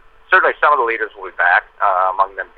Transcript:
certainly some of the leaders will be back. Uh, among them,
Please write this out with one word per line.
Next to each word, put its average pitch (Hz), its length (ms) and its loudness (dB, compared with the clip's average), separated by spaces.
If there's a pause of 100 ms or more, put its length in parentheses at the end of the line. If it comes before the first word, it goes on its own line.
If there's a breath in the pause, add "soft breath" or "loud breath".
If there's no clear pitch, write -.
(280)
certainly 165 320 2
some 151 160 2
of 131 80 0
the - 20 -2
leaders 110 300 -6
will 95 160 -14
be - 80 -18
back. 87 240 2 (160)
Uh, 92 320 0
among 95 240 -4
them, 92 220 -10